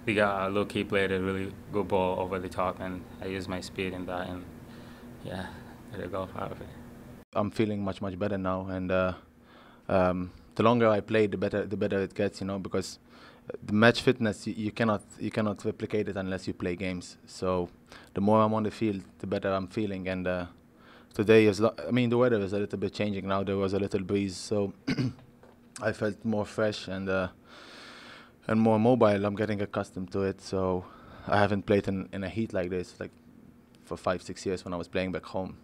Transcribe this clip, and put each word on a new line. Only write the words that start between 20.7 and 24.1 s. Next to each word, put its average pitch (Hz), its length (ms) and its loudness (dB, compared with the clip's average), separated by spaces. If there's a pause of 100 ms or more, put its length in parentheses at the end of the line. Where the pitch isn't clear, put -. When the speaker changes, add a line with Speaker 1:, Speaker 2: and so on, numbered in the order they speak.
Speaker 2:
today 110 320 8
is, 101 160 6
lo-, 110 140 4 (120)
I 92 40 -4
mean, 120 180 4
the 120 80 2
weather 120 240 4
is 98 140 -2
a 101 40 0
little 101 200 -4
bit 95 160 -4
changing 98 340 -2
now. 98 140 2
There 98 160 0
was 98 160 2
a 98 40 2
little 98 220 0
breeze, 98 340 0